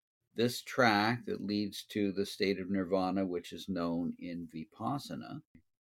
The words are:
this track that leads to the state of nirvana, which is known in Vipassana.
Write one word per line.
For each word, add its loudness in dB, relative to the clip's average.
this 0
track 4
that -4
leads -2
to 2
the 0
state 0
of -4
nirvana, 2
which -4
is -12
known 0
in -8
Vipassana. -6